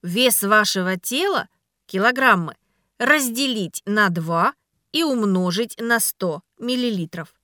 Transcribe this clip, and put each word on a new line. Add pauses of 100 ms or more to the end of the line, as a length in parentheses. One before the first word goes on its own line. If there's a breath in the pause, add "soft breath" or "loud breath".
Вес
вашего
тела – (400)
килограммы, (420)
разделить
на
два (380)
и
умножить
на
сто (160)
миллилитров. (100)